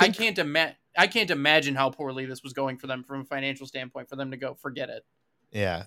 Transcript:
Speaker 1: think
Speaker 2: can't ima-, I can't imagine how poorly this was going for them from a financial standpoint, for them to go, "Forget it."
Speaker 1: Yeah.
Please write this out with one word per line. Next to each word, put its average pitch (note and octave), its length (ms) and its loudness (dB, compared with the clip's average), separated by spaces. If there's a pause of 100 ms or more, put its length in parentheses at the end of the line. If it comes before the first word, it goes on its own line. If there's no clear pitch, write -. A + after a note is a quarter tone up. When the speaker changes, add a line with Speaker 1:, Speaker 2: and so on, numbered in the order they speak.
Speaker 1:
think G#3 120 4
Speaker 2:
can't G#3+ 220 0
ima-, D#3 360 2 (220)
I F3+ 100 8
can't G3 240 2
imagine C#3+ 440 4
how C3+ 160 2
poorly C3 340 -6
this C3 180 -10
was C3 120 -16
going C3+ 240 -4
for - 80 -14
them B2+ 180 -6
from C#3 160 -8
a C3+ 40 -10
financial C3+ 420 -6
standpoint, B2+ 420 -12
for C3+ 80 -12
them C3+ 140 -6
to C3 80 -10
go, C3 160 -6
"Forget C3+ 340 -8
it." A2+ 160 -12 (480)
Speaker 1:
Yeah. F#2+ 340 0